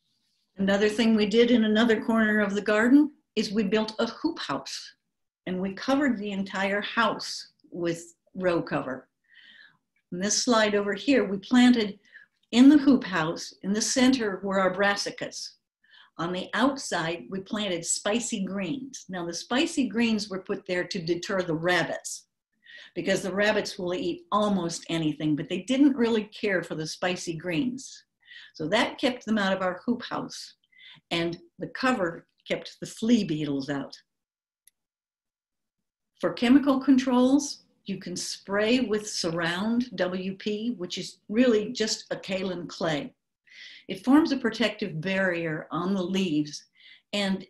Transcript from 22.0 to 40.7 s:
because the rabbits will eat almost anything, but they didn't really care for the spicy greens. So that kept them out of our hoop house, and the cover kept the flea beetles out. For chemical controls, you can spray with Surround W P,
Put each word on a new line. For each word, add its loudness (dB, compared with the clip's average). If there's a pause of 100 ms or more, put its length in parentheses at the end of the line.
because -2
the -6
rabbits 0
will -4
eat -4
almost 0
anything, 0
but -6
they -4
didn't 4
really 2
care -2
for -8
the -6
spicy -4
greens. -4 (500)
So -6
that 0
kept -2
them 0
out 2
of -2
our -2
hoop -2
house, -10 (540)
and -2 (220)
the -8
cover -2 (200)
kept -8
the -12
flea 2
beetles -4
out. -6 (2250)
For 0
chemical 4
controls, 2 (220)
you -6
can -10
spray 0
with -2
Surround -2
W -2
P, -4